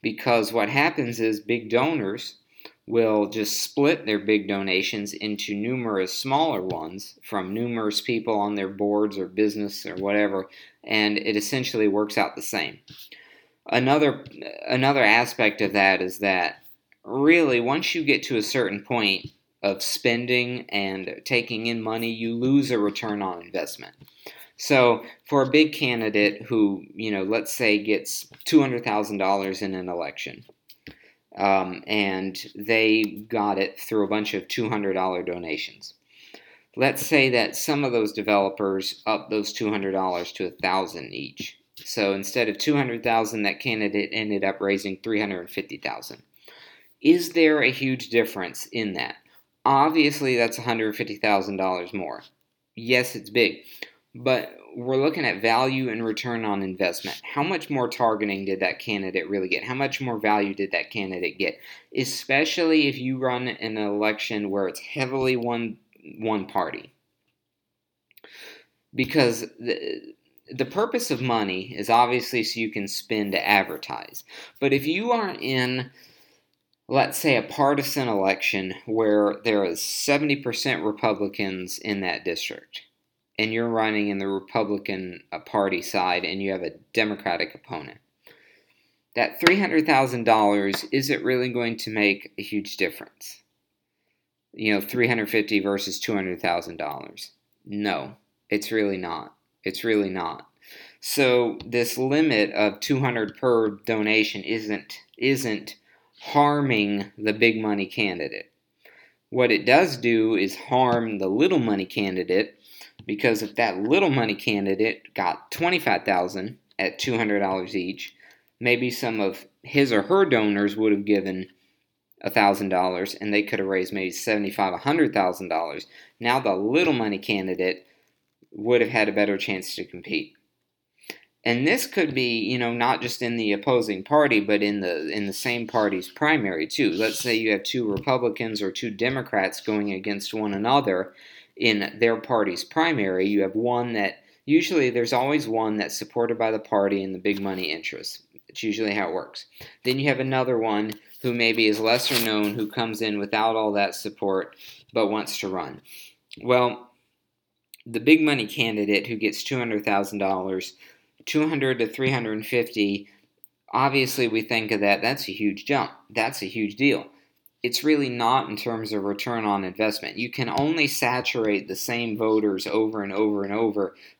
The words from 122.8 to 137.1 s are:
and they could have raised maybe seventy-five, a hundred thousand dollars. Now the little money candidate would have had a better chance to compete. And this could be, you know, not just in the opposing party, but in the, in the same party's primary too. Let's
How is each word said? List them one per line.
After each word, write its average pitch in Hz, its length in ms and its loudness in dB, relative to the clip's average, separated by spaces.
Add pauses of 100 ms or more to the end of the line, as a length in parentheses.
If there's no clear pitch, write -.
and 104 180 -4
they 104 80 4
could 104 180 -2
have 95 80 -2
raised 95 260 0
maybe 95 180 -2
seventy-five, 101 640 -2
a 85 40 -6
hundred 143 340 2
thousand 92 380 0
dollars. 80 380 -4 (320)
Now 120 200 2
the 117 140 0
little 135 400 2
money 110 240 0
candidate 95 720 -2 (720)
would 117 220 2
have 110 100 4
had 107 200 2
a 98 40 -2
better 101 240 2
chance 95 380 -6
to 92 80 -8
compete. 85 480 -6 (1120)
And 120 240 2
this 220 180 2
could 151 300 0
be, 120 240 0
you 113 180 0
know, 120 160 0
not 120 280 2
just 120 200 -6
in 120 140 -2
the 110 160 2
opposing 101 500 2
party, 139 380 4
but 101 240 2
in 104 160 0
the, 82 300 -2
in 101 180 -4
the 98 60 -6
same 120 340 -4
party's 98 400 0
primary 104 580 0
too. 110 260 0
Let's 104 280 0